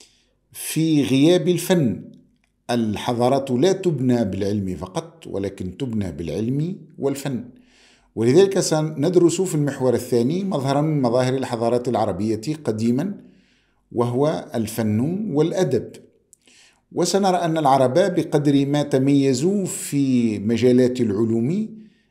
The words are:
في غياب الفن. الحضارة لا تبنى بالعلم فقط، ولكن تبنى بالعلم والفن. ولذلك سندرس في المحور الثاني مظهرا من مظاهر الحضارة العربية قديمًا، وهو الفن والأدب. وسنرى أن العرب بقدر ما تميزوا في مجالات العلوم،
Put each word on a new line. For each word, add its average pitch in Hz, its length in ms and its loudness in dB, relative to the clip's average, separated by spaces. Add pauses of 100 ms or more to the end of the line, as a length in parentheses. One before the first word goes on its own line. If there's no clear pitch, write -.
(520)
في 156 500 0
غياب 151 460 4
الفن. 165 560 0 (640)
الحضارة 120 880 0
لا 185 140 4
تبنى 131 520 0
بالعلم 95 520 -2
فقط، 92 500 -10
ولكن 95 500 -8
تبنى 107 360 -4
بالعلم 113 640 -4 (220)
والفن. 139 460 -6 (720)
ولذلك 175 440 4
سندرس 156 800 0
في 165 140 -2
المحور 127 400 0
الثاني 123 500 0
مظهرا 139 360 0
من 151 220 0
مظاهر 127 320 2
الحضارة 120 540 -2
العربية 107 520 -2 (240)
قديمًا، 120 500 -2 (800)
وهو 120 600 -2
الفن 120 800 -2
والأدب. 151 580 0 (1000)
وسنرى 180 440 0
أن 165 220 -2
العرب 131 360 4
بقدر 151 720 2
ما 147 160 0
تميزوا 143 840 2
في 127 720 0
مجالات 123 640 2
العلوم، 117 680 0 (420)